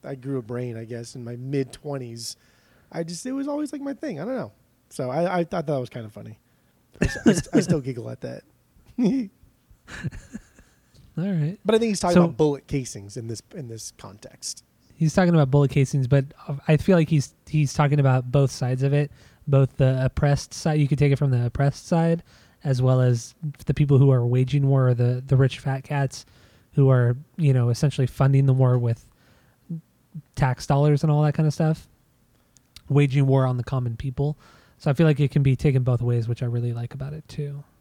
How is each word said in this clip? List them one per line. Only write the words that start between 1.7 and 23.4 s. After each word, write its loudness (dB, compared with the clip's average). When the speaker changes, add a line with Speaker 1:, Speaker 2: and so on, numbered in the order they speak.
Speaker 1:
I -8
just, -12
it -8
was -6
always, -6
like, -12
my -8
thing. -10
I -8
don't -8
know. -8
So -8
I, -2
I 0
thought -6
that -2
was -8
kinda -14
funny. -18
I 2
s-, -4
I 8
s-, 0
I 6
still 0
giggle -10
at -14
that. -12
<laughs> 0
Speaker 2:
All -4
right. -2
Speaker 1:
But 2
I 4
think 0
he's -2
talking 2
Speaker 2:
So 8
Speaker 1:
about -4
bullet 0
casings -8
in -12
this, -10
in -12
this -16
context. -16
Speaker 2:
He's 0
talking 4
about 4
bullet 4
casings, 0
but 2
I 4
feel 4
like 2
he's, 0
he's 0
talking 2
about 2
both 2
sides -4
of 2
it, 0
both 2
the 2
oppressed 0
side. -2
You 4
could 0
take 4
it 2
from 2
the 2
oppressed -2
side, 0
as 0
well 4
as 0